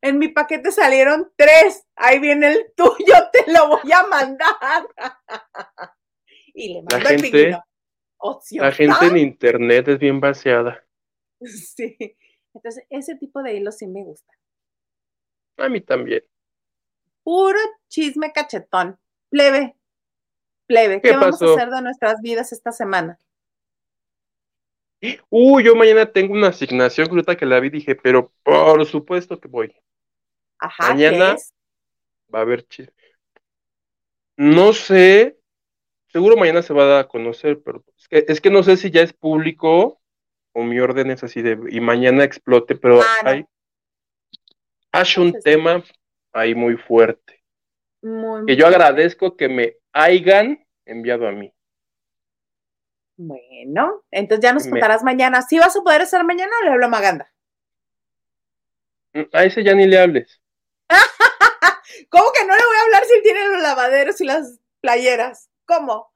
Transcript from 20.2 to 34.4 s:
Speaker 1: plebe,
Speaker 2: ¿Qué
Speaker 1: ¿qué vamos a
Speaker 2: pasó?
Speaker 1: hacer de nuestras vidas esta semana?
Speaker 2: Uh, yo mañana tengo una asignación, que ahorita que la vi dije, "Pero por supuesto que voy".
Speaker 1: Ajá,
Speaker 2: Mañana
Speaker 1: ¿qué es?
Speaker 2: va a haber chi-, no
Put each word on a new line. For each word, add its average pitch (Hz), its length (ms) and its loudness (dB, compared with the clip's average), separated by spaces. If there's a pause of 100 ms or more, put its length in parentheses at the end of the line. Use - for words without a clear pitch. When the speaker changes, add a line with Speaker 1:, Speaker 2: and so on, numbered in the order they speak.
Speaker 1:
plebe, 226 340 2
Speaker 2:
¿Qué - 40 -4
Speaker 1:
¿qué 247 100 4
vamos 277 260 0
a - 0 -
Speaker 2:
pasó? - 40 -2
Speaker 1:
hacer 240 240 2
de 262 120 -8
nuestras 233 400 -6
vidas 233 320 -8
esta 233 180 -12
semana? 185 460 -8 (2000)
Speaker 2:
Uh, 262 320 4
yo 233 140 6
mañana 220 360 4
tengo 196 220 -2
una 208 160 0
asignación, 127 580 -2
que 170 40 -10
ahorita 175 260 -2
que 156 80 -6
la 127 140 2
vi 135 100 -4
dije, 143 260 -6
"Pero 127 360 0 (120)
por 156 420 4
supuesto 175 540 -8
que - 80 -20
voy". 120 280 -10 (840)
Speaker 1:
Ajá, - 280 -8
Speaker 2:
Mañana 151 200 0
Speaker 1:
¿qué 175 260 2
es? - 200 -12 (800)
Speaker 2:
va 110 60 -6
a - 40 -2
haber 120 240 -6
chi-, 135 200 -20 (1500)
no 165 360 4